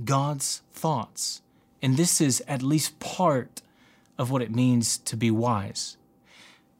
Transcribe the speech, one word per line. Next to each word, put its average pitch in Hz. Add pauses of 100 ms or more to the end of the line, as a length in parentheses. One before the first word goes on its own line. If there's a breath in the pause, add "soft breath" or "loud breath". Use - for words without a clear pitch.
God's 139 (100)
thoughts. - (400 soft breath)
And 131
this 170
is 135
at 135
least 147
part - (560 soft breath)
of 127
what 135
it 110
means 123
to -
be 113
wise. 110 (840 loud breath)